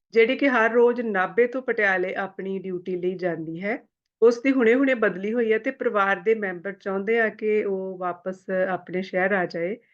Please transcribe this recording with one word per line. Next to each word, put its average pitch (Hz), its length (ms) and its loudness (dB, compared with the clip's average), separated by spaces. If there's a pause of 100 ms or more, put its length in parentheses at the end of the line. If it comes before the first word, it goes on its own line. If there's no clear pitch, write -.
(100)
ਜਿਹੜੀ 226 260 4
ਕਿ 277 120 2
ਹਰ 226 240 2
ਰੋਜ਼ 240 280 4
ਨਾਭੇ 202 460 0
ਤੋਂ 254 160 -6
ਪਟਿਆਲੇ 196 520 0
ਆਪਣੀ 190 440 -6
ਡਿਊਟੀ 185 380 -6
ਲਈ 180 180 -2
ਜਾਂਦੀ 165 480 -6
ਹੈ। 208 200 -6 (400)
ਉਸ 240 200 4
ਦੀ 269 100 2
ਹੁਣੇ-ਹੁਣੇ 262 420 4
ਬਦਲੀ 202 380 -2
ਹੋਈ 226 200 0
ਹੈ 220 60 2
ਤੇ 220 120 -4
ਪਰਿਵਾਰ 202 460 0
ਦੇ 185 180 0
ਮੈਂਬਰ 190 380 -6
ਚਾਹੁੰਦੇ 196 480 -2
ਆ 220 80 2
ਕਿ 214 360 -2
ਉਹ 190 340 -4
ਵਾਪਸ 180 520 -8
ਆਪਣੇ 185 520 -2
ਸ਼ਹਿਰ 185 300 0
ਆ 180 140 0
ਜਾਏ 175 300 -6 (180)